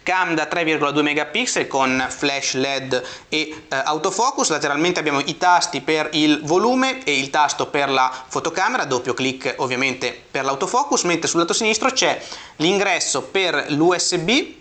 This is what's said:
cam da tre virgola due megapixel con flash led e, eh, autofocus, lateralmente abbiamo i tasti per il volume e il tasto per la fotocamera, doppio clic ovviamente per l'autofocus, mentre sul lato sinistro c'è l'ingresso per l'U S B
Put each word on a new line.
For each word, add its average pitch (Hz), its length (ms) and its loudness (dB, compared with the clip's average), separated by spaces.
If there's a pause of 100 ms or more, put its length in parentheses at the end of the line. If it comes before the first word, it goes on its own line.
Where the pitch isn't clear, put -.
cam 180 320 0
da 156 120 0
tre 175 180 -2
virgola 151 280 2
due 147 100 2
megapixel 147 680 0
con 131 400 2
flash 139 460 -2
led 135 520 -2 (220)
e, 156 400 -4
eh, 135 160 -4
autofocus, 185 640 0
lateralmente 156 520 0
abbiamo 147 180 0
i 156 180 -4
tasti 175 440 2
per 156 320 0
il 151 300 4
volume 240 600 2
e 143 160 0
il 139 100 -4
tasto 143 380 0
per 143 220 0
la 131 200 2 (200)
fotocamera, 185 560 -2
doppio 127 280 -2
clic 131 440 -2
ovviamente 127 600 -2 (140)
per 135 140 -4
l'autofocus, 185 580 0
mentre 170 240 0
sul 165 140 2
lato 170 100 0
sinistro 220 400 2
c'è 156 260 2 (380)
l'ingresso 180 680 0
per 165 480 0
l'U 160 220 4
S 175 220 0
B 247 460 0